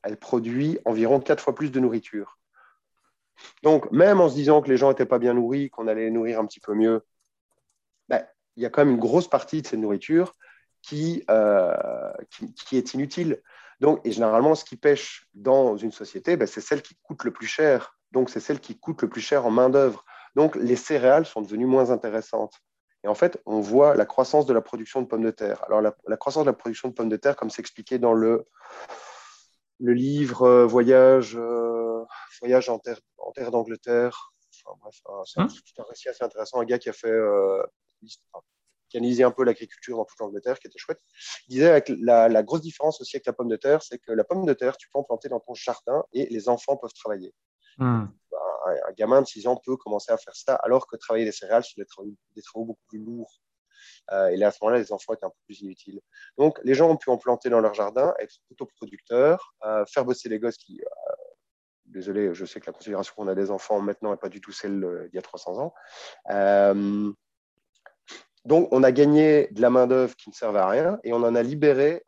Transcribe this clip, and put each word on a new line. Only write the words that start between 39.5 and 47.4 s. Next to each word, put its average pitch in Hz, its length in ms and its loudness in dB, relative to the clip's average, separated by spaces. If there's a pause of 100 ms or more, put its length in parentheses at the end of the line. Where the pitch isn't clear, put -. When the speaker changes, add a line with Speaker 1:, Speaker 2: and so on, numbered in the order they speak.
Speaker 1:
dans 110 80 -4
toute - 160 -20
l'Angleterre, 104 380 -8
qui - 80 -20
était - 120 -20
chouette. - 220 -12 (480)
Il 127 60 -16
disait 151 280 6
que 135 180 -6
la, 117 280 6
la 110 140 4
grosse 143 180 -4
différence 156 400 -6
aussi 127 160 -12
avec 135 100 -10
la 123 60 -6
pomme 120 160 -6
de 110 80 -2
terre, 147 260 0
c'est 123 160 -16
que - 140 -10
la 113 120 0
pomme 190 200 -4
de 160 80 0
terre, 127 240 -2
tu - 160 -20
peux 139 60 -4
en 143 60 -4
planter 120 240 -8
dans 123 120 -6
ton 120 140 -16
jardin 123 580 -6
et 120 140 -4
les 113 220 -8
enfants 123 280 -2
peuvent 120 180 -14
travailler. 95 400 -10 (440)